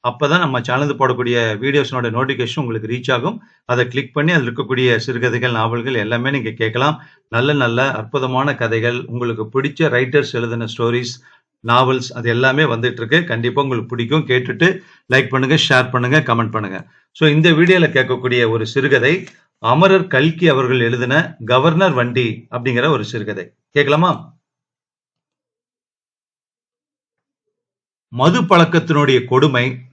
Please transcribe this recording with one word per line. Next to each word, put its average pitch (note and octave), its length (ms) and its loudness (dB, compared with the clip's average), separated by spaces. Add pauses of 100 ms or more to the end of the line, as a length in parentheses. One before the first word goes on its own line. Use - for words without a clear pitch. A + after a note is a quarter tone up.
அப்பதான் D3+ 340 0
நம்ம C3+ 240 -2
சேனல்ல C#3 340 0
போடக்கூடிய A#2+ 340 0 (280)
வீடியோஸோட C3 520 -2
நோட்டிஃபிகேஷன் B2+ 480 -4
உங்களுக்கு A2 300 -6
ரீச் B2+ 220 -4
ஆகும். E3+ 220 -4 (280)
அதை B2 260 0
கிளிக் C3+ 240 -6
பண்ணி, D3+ 180 0
அதுல C3+ 140 0
இருக்கக்கூடிய B2 480 0 (100)
சிறுகதைகள், A#2+ 540 -2
நாவல்கள் A#2 460 -2
எல்லாமே A#2+ 320 -2
நீங்க A2 240 -6
கேட்கலாம். B2 360 0 (380)
நல்ல B2+ 180 2 (100)
நல்ல A#2+ 220 0 (140)
அற்புதமான C3 600 -2
கதைகள், A#2 360 -2 (160)
உங்களுக்கு A#2 320 -4 (100)
பிடிச்ச D3 420 0
ரைட்டர்ஸ் C3 420 0
எழுதின A#2 340 -6
ஸ்டோரிஸ், A#2+ 400 -2 (500)
நாவல்ஸ், B2 460 2 (100)
அது A#2 160 -2
எல்லாமே C3+ 380 2
வந்துட்டு A#2+ 280 -4
இருக்கு. C3+ 200 2 (120)
கண்டிப்பா A#2+ 320 -2
உங்களுக்கு A#2+ 280 -6
பிடிக்கும். A#2+ 380 -2
கேட்டுட்டு B2+ 380 0 (440)
லைக் B2+ 200 2
பண்ணுங்க, C3+ 340 2
ஷேர் B2+ 260 2
பண்ணுங்க, B2+ 260 2 (120)
கமெண்ட் A2+ 260 0
பண்ணுங்க. F#2+ 220 -6 (360)
So, D#3+ 140 4
இந்த D#3+ 220 4
வீடியோல E3+ 380 4 (100)
கேட்கக்கூடிய B2 560 0
ஒரு A2 180 -2
சிறுகதை, C3+ 400 2 (500)
அமரர் E3+ 500 4
கல்கி D#3+ 380 2
அவர்கள் B2+ 340 2
எழுதின B2 300 0 (340)
கவர்னர் D#3 480 2
வண்டி B2 260 0 (280)
அப்படிங்கிற B2 420 -2
ஒரு G#2 160 -2
சிறுகதை. G#2 340 -8 (320)
கேட்கலாமா? D3 360 2 (4000)
மது D#3 300 2
பழக்கத்தினுடைய D#3+ 800 4 (120)
கொடுமை B2+ 320 4 (300)